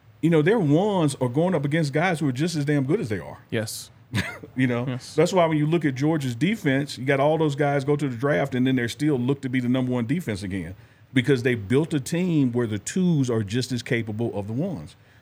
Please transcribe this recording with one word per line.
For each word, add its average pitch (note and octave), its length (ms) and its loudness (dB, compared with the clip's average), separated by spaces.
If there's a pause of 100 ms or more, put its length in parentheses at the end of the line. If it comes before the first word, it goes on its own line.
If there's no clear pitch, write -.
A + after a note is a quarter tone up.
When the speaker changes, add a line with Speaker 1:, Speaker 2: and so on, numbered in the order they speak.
(220)
Speaker 1:
You D#3+ 80 2
know, D#3+ 120 4
their G3+ 160 4
ones E3+ 640 2
are B2+ 80 0
going E3 260 0
up D3 120 0
against D3 260 0
guys D#3 280 0
who D#3 80 0
are C3 40 0
just D#3+ 240 -4
as D3 80 0
damn C#3+ 200 2
good E3 160 0
as C#3 100 -6
they G2 100 -2
are. D2 180 -12 (120)
Speaker 2:
Yes. - 400 -6 (220)
Speaker 1:
<laughs> G#2 100 0 (340)
You C3 100 4
know, A#2+ 220 -2
Speaker 2:
Yes. B2+ 260 -8
Speaker 1:
that's F3 200 4
why F3 100 6
when D#3+ 140 2
you D3 80 2
look D#3 180 0
at C#3 100 0
Georgia's C#3 400 0
defense, C#3+ 600 0
you - 80 -8
got C3+ 160 2
all D3+ 160 4
those D#3 180 0
guys C#3+ 300 0
go D3 120 2
to C#3+ 120 -2
the B2 80 -4
draft, C#3+ 380 0
and B2+ 120 2
then C3 100 4
they're A#2+ 120 0
still D3 300 0
looked C3+ 240 0
to B2+ 80 -4
be C3 100 0
the A#2+ 80 0
number B2+ 240 0
one A#2+ 140 0
defense A#2+ 360 -2
again F#2+ 320 -6 (380)
because C3 300 2
they B2 120 0
built A#2+ 380 0
a D3 80 0
team D#3+ 520 0
where A#2+ 140 0
the G#2+ 120 -4
twos E3 500 0
are A2+ 140 0
just A2+ 300 -4
as A#2+ 100 -2
capable A2+ 560 -4
of G2 80 -6
the A2 80 -8
ones. C3 420 -8 (260)